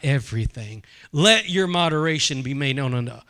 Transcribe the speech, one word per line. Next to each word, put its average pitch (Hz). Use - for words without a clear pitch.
everything. 113
"Let 208
your 185
moderation 160
be 127
made 139
known 131
unto 120